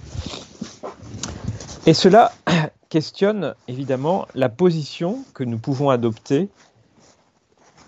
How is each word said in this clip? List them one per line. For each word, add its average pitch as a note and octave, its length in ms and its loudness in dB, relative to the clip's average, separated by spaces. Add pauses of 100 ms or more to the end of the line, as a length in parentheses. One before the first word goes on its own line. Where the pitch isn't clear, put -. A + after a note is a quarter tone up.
(1900)
Et D#3+ 80 8
cela G3+ 380 6 (140)
<clears throat> D#3+ 260 2 (160)
questionne F3+ 640 -2 (140)
évidemment C3+ 640 -2
la C3 140 2
position E3+ 760 0 (100)
que C3+ 100 -6
nous A#2 140 -4
pouvons C#3 300 -2
adopter B2+ 600 0 (1400)